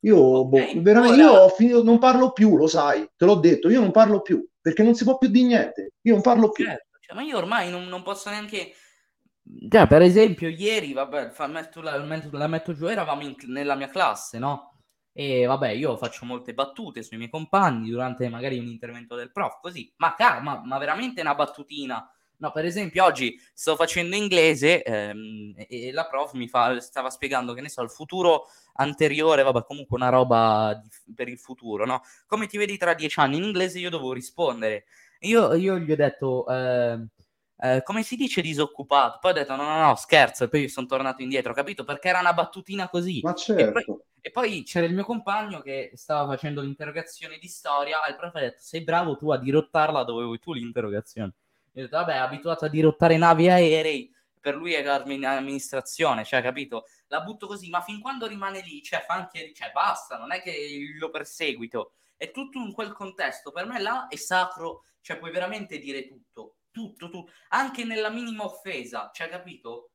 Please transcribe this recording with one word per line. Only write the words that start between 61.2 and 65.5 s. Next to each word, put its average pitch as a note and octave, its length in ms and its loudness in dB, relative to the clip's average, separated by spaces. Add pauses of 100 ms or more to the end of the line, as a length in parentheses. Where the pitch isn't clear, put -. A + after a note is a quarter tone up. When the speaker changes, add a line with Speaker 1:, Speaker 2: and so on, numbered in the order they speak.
Speaker 2:
È - 140 -14
tutto C4+ 280 -16
in G#3+ 140 -14
quel G#3 200 -12
contesto, F#3+ 600 -12
per F3+ 140 -12
me A#3 140 -10
là B3 280 -6
è - 80 -16
sacro, - 680 -6 (180)
cioè, E3+ 160 -14
puoi E3 120 -14
veramente F3+ 480 -10